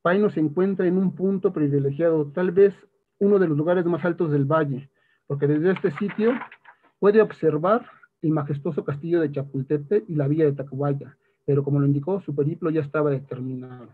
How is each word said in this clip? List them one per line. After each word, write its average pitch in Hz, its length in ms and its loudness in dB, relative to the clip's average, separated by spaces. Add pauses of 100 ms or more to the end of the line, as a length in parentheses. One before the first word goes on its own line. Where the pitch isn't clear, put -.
Paino 196 300 2
se 156 80 -4
encuentra 185 480 0
en 180 100 2
un 180 180 0
punto 190 380 -2
privilegiado, 147 760 0
tal 180 200 -2
vez 196 220 4 (460)
uno 202 180 4
de 185 100 4
los 147 100 0
lugares 175 280 2
más 175 180 0
altos 170 280 0
del 143 140 2
valle, 143 440 -2 (380)
porque 143 200 -2
desde 151 240 2
este 180 200 -2
sitio 214 420 -2 (680)
puede 208 220 6
observar 185 640 0 (380)
el 156 80 2
majestuoso 151 520 -4
castillo 165 380 -2
de 147 100 0
Chapultepec 143 800 -4
y 170 60 -6
la 139 120 0
villa 156 180 2
de 143 80 2
Tacubaya, 139 600 -6 (300)
pero 139 180 2
como 143 160 0
lo 143 60 2
indicó, 143 360 0
su 151 120 -10
periplo 156 380 -2
ya 156 100 0
estaba 147 300 -2
determinado. 127 840 -10